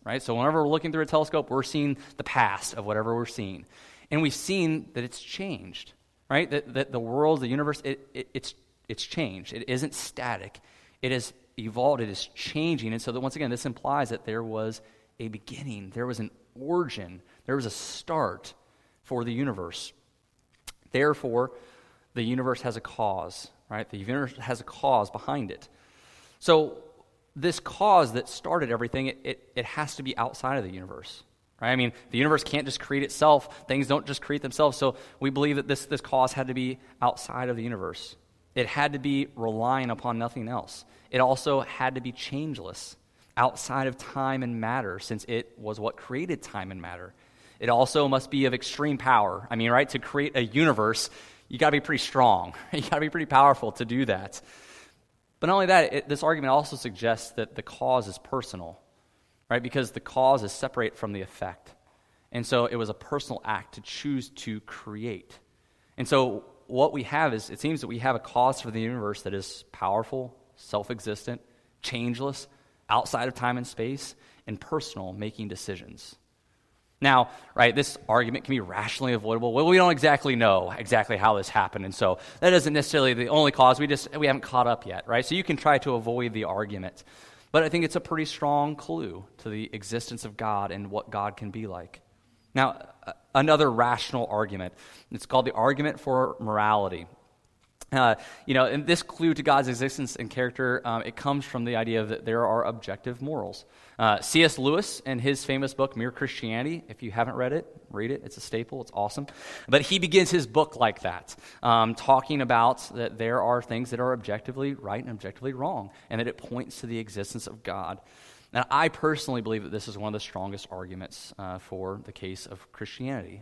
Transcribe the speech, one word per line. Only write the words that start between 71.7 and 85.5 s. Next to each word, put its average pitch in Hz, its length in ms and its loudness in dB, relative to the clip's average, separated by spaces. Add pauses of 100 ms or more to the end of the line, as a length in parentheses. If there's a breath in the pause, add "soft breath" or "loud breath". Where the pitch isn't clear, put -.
changeless, 120 640 -6 (420 soft breath)
outside 120 380 2
of 127 60 -6
time 123 240 -2
and 123 100 -8
space, 131 480 -8 (320 soft breath)
and 107 140 -8
personal, 101 500 -8
making 104 380 -8
decisions. - 640 -12 (880)
Now, 131 300 6 (220 loud breath)
right, 120 220 6
this 139 220 0 (100)
argument 117 380 2
can 135 80 -2
be 123 80 0
rationally 107 500 -4
avoidable. 113 400 0
Well, 139 140 4
we 180 100 8
don't 180 160 8
exactly 143 460 4
know 95 340 6
exactly 107 460 2
how 107 180 6
this 98 140 -4
happened, 101 340 0
and 95 100 -6
so 92 260 2 (200 loud breath)
that 180 140 6
isn't 151 180 6
necessarily 139 420 4
the 120 140 -2
only 147 240 6
cause. 127 260 8
We 147 100 0
just, 139 280 -2
we 151 120 0
haven't 135 160 2
caught 123 240 2
up 117 200 0
yet, 90 180 -8
right? 120 200 2
So 160 100 -2
you 185 80 0
can 156 140 -2